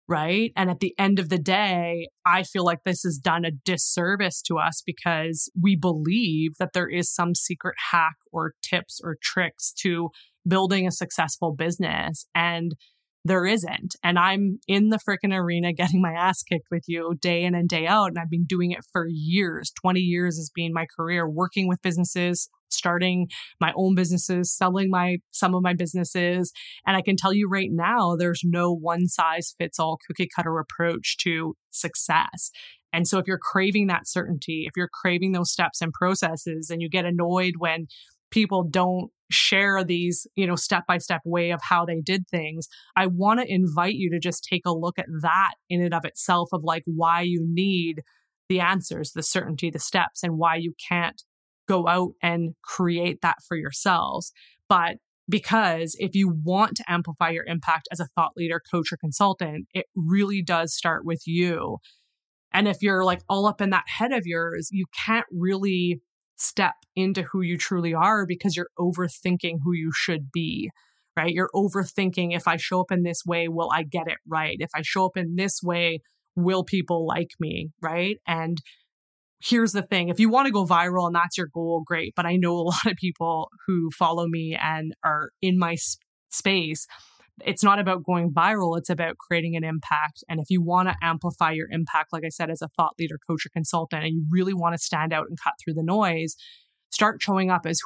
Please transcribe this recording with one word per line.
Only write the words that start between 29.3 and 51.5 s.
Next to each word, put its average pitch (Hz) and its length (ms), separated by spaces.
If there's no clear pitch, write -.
fits 170 200
all 160 280
cookie 175 280
cutter 165 240
approach - 680
to 165 320
success. - 800
And 170 140
so - 120
if 180 80
you're 185 120
craving 196 500
that 175 200
certainty, 160 580
if 151 100
you're 180 160
craving 180 400
those 175 200
steps - 280
and 165 120
processes, 165 800
and 170 100
you 165 80
get 175 160
annoyed 175 540
when 165 280
people 196 340
don't 180 460
share 196 540
these, 175 500
you 190 120
know, 175 100
step-by-step 175 680
way 170 260
of 170 120
how 175 220
they 165 160
did 185 280
things, 160 400
I 185 100
want 190 340
to 240 120
invite 180 420
you 180 160
to 170 80
just 170 300
take 180 180
a 175 60
look 170 260
at 180 80
that 175 300
in 175 120
and 175 140
of 165 100
itself, 175 480
of, 170 120
like, 165 200
why 165 380
you 175 260
need 170 540
the 185 120
answers, 175 520
the 160 100
certainty, 165 480
the 156 80
steps, - 440
and 170 140
why 165 200
you 170 180
can't 170 340